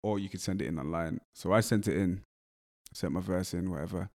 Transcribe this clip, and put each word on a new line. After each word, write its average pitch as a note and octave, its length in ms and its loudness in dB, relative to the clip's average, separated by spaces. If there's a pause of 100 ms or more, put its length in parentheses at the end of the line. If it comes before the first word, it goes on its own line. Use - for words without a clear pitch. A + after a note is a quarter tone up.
or G#2 140 0
you G2 120 -4
could F#2 100 -8
send F#2+ 220 -2
it - 60 -2
in D#2+ 120 -2
online. E2 400 -2 (160)
So - 160 0
I G#2+ 80 8
sent A2 280 2
it E2 100 2
in, F#2+ 240 2 (720)
sent E2 200 -4
my F2+ 60 0
verse F#2 340 -2
in, F2+ 160 -2
whatever. F2 340 -4 (120)